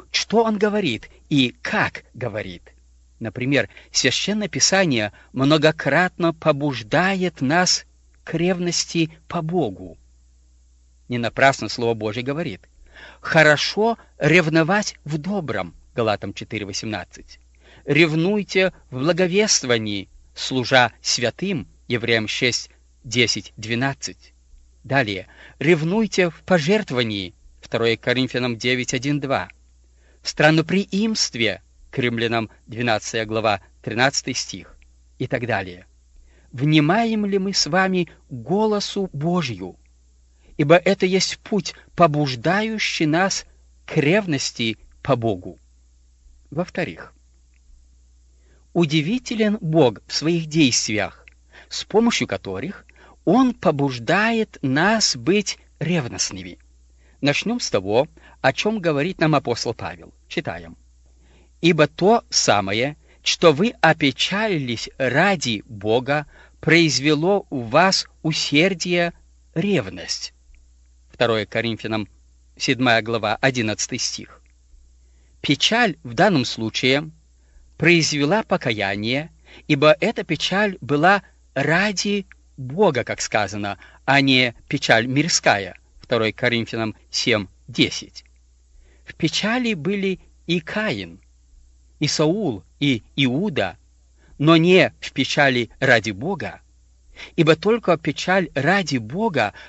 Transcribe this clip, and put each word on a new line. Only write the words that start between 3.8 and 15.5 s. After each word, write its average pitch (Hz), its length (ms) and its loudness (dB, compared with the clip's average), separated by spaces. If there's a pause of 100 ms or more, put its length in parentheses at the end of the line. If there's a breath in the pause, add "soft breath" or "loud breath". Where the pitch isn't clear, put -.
Священное 196 560 0
Писание 139 640 2 (220 soft breath)
многократно 156 1000 2
побуждает 151 1080 -2
нас 170 440 0 (380)
к - 120 -8
ревности 170 760 -2 (160 loud breath)
по 175 140 -6
Богу. 107 560 -4 (1080)
Не 120 100 -4
напрасно 120 500 2
Слово 117 280 -2
Божье 107 260 -6
говорит: 139 480 -8 (500 loud breath)
«Хорошо 165 800 2 (220 soft breath)
ревновать 160 840 2
в 151 140 -6
добром», 143 560 -6 (220)